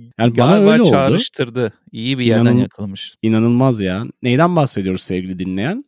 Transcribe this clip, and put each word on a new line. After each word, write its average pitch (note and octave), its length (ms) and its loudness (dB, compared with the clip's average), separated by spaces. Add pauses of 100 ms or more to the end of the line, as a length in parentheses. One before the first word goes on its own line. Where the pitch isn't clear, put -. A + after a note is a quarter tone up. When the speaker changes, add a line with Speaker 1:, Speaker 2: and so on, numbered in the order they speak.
(180)
Speaker 1:
Yani A#2 200 2
bana B2+ 140 4
Speaker 2:
Galiba G#3 200 4
Speaker 1:
öyle A#3+ 100 4
oldu. F3+ 80 4
Speaker 2:
çağrıştırdı. C3+ 840 -2 (200)
İyi B2 260 -6
bir B2 60 -2
yerden A2+ 200 2
Speaker 1:
İnanın-, A#2+ 160 4
Speaker 2:
yakalamış. - 640 -8
Speaker 1:
inanılmaz A#2 580 2
ya. F#2+ 240 -4 (180)
Neyden D3+ 340 2
bahsediyoruz F#2+ 460 -2
sevgili F#2 360 -6
dinleyen? G2 500 -6